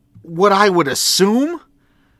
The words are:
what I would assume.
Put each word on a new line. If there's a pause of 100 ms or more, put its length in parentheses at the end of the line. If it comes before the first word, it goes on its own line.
(240)
what
I
would
assume. (580)